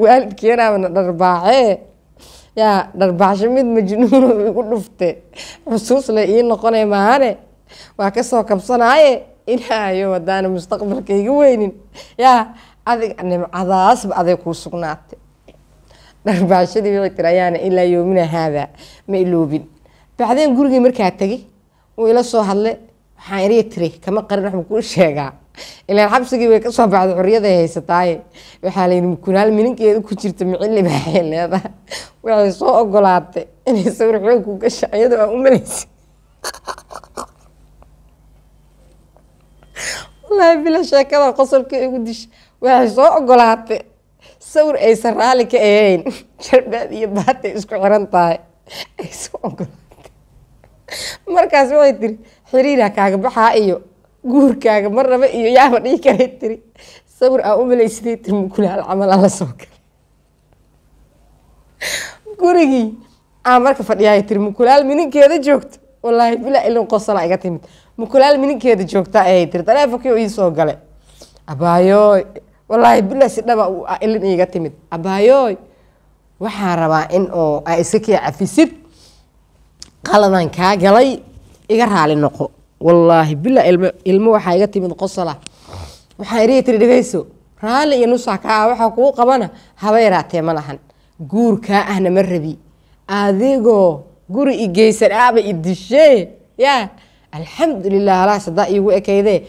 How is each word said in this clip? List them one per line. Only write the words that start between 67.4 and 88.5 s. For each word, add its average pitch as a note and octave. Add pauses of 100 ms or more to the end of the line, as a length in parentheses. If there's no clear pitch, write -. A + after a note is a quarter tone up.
Mukulaal C4+
mininkeeda B3
joogta F#3+
ayay F3+
tiri. F3
Taleefonkii B3
uu A3+
ii A3
soo F#3+
galay. D3+ (720)
Abaayo, F3 (680)
wallaahi A#3
bilaa B3+
si A3+
dhaba G#3+
uu F3+
aa F#3
ilin G#3+
iiga F3+
timid. E3 (180)
Abaayo, G3+ (840)
waxaan G3
rabaa D#3+
in F3+
oo D3+
aa E3+
iska F3
kii G#3
cafisid. F#3+ (1300)
Qaladan F#3+
kaa F#3
galay, A3 (500)
iga A3+
raali D#3+
noqo. D3 (300)
Wallaahi, E3
bilaa A3+
ilmo, F3+ (140)
ilmo G3
waxaa G3
iga G3+
timid F#3
qosol F#3
ah. C#3+ (800)
Waxaa G#3+
iri B3+
tiri, A3+
"Dhegeyso, A#3 (360)
raalli C4+
iyo A#3+
nus A#3+
ah G3
ka -
ah, G#3+